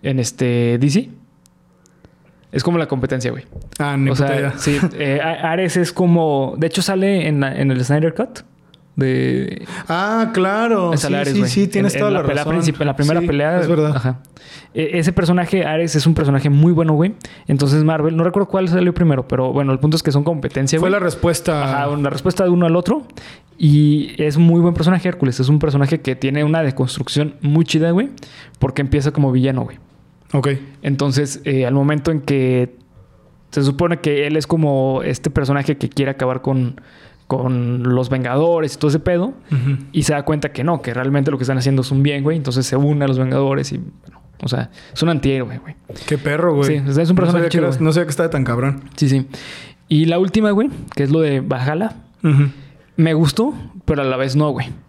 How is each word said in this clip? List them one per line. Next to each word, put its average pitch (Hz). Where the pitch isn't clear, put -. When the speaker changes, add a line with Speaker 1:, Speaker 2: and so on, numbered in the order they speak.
Speaker 1:
en 131
este 120
D 143
C. 196
Es 139
como 175
la 156
competencia, 127
güey. -
Speaker 2:
Ah, 143
ni 135
Speaker 1:
O 131
Speaker 2:
puta 139
Speaker 1:
sea, 135
Speaker 2:
idea. 139
Speaker 1:
sí, 143
eh, 143
A-, 160
Ares 175
es 175
como, 160
de 160
hecho 175
sale 190
en 147
la, 135
en 139
el 127
Snyder 151
Cut -
de 131
Speaker 2:
Ah, 214
claro. 190
Speaker 1:
Sale 143
Speaker 2:
Sí, 143
Speaker 1:
Ares, 139
Speaker 2:
sí, 208
Speaker 1:
güey, 196
Speaker 2:
sí, 202
tienes -
Speaker 1:
en, -
Speaker 2:
toda -
Speaker 1:
en 196
Speaker 2:
la 180
Speaker 1:
la 139
pelea 139
Speaker 2:
razón. 160
Speaker 1:
princip-, 160
en 147
la 139
primera 151
Speaker 2:
Sí, 170
Speaker 1:
pelea. 156
Speaker 2:
es 160
verdad. 151
Speaker 1:
Ajá. 127
E-, 156
ese 170
personaje, 180
Ares, 156
es 147
un 165
personaje 139
muy 151
bueno, 160
güey. 170
Entonces 143
Marvel, 160
no 165
recuerdo 185
cuál 185
salió 180
primero, 147
pero 127
bueno, 135
el 135
punto 151
es 165
que 156
son 143
competencia, 143
Speaker 2:
Fue 180
Speaker 1:
güey. 202
Speaker 2:
la 185
respuesta. 147
Speaker 1:
Ajá, 143
la 143
respuesta 151
de 180
uno 175
al 165
otro. 226
Y 147
es 151
muy 170
buen 170
personaje, 175
Hércules. 135
Es 131
un 151
personaje 143
que 131
tiene 135
una 160
deconstrucción 139
muy 151
chida, 165
güey. 214
Porque 139
empieza 143
como 143
villano, 131
güey. -
Speaker 2:
Ok. 139
Speaker 1:
Entonces, 139
eh, 131
al 120
momento 147
en 151
que 127
se 143
supone 160
que 147
él 151
es 147
como 139
este 139
personaje 143
que -
quiere 139
acabar 131
con, 131
con 123
los 123
Vengadores 139
y -
todo 151
ese 147
pedo. 180
Speaker 2:
Ujú. 135
Speaker 1:
Y 156
se 151
da 143
cuenta 147
que 123
no, 165
que 120
realmente 139
lo 139
que 123
están 135
haciendo 131
es 127
un 135
bien, 143
güey. 160
Entonces 131
se 127
une 143
a 139
los 131
Vengadores 135
y, 131
bueno, -
o -
sea, 123
es -
un 165
antihéroe, 131
güey. -
Speaker 2:
Qué 151
perro, 151
güey. 143
Speaker 1:
Sí, 139
o 139
sea, 151
es 165
un 185
Speaker 2:
No 185
Speaker 1:
personaje 170
Speaker 2:
sabía 170
que 165
Speaker 1:
chido, 165
Speaker 2:
era, 135
Speaker 1:
güey. 143
Speaker 2:
no 156
sabía 170
que 151
estaba 165
tan 147
cabrón. 127
Speaker 1:
Sí, 143
sí. 135
Y 156
la 165
última, 208
güey, 220
que 143
es 135
lo 156
de 143
Valhalla. 139
Speaker 2:
Ujú. 143
Speaker 1:
Me 160
gustó, 170
pero 143
a 135
la 131
vez 131
no, 151
güey. 123